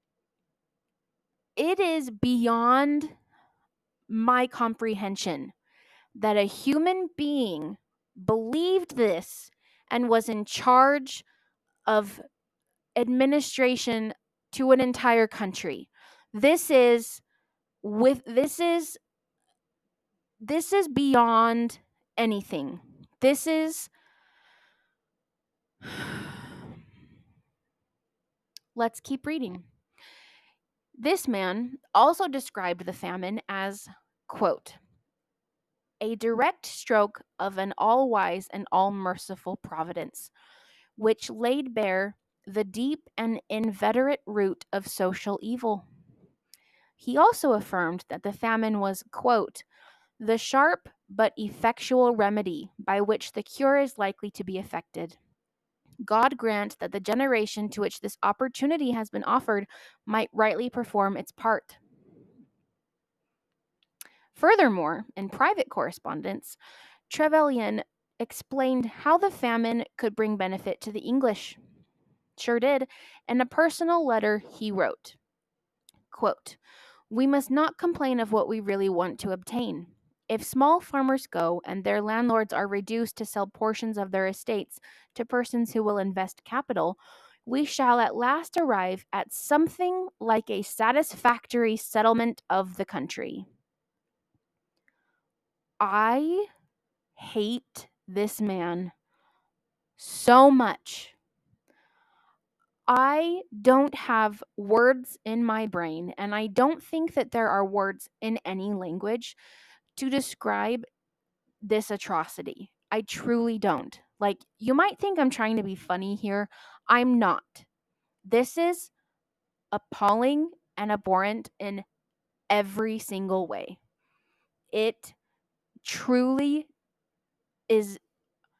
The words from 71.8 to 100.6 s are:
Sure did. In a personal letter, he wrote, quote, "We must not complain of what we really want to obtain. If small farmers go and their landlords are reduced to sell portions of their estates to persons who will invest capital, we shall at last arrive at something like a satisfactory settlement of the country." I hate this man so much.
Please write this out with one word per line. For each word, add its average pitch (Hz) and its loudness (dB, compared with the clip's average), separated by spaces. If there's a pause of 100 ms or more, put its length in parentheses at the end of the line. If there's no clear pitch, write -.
Sure 233 -2
did. 262 0 (400)
In 247 0
a 254 2
personal 330 2
letter, 214 2
he 214 -8
wrote, 175 -2 (960)
quote, - -4 (520)
"We 247 0
must 277 2
not 294 2
complain 285 -2
of 214 -4
what - 2
we 220 -4
really 196 -2
want 175 -2
to 202 -4
obtain. 185 -8 (340)
If 220 -4
small 302 4
farmers 269 -2
go 170 -2
and 190 -6
their 208 0
landlords 220 0
are 202 -2
reduced 214 -4
to 214 -8
sell 196 -4
portions 220 -4
of 196 -6
their 190 0
estates 196 -6 (380)
to 240 -6
persons 240 -2
who 220 0
will 208 0
invest 190 -4
capital, 196 -4 (460)
we 269 -2
shall 247 2
at - 0
last 269 -2
arrive 196 0
at - -6
something 359 0 (100)
like 220 0
a 202 -4
satisfactory 233 0
settlement 226 2
of 185 -2
the 196 -4
country." - -8 (2250)
I 247 2 (680)
hate - -6 (180)
this 202 -4
man 180 -4 (1040)
so 262 8
much. - -2 (1700)